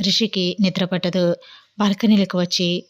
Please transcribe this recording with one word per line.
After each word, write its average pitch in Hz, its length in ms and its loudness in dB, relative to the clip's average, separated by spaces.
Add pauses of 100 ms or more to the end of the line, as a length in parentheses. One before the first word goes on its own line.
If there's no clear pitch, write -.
రిషికి 185 600 -2
నిద్ర 190 240 0
పట్టదు. 175 520 0 (420)
బాల్కనీలోకి 202 580 2
వచ్చి 175 520 -2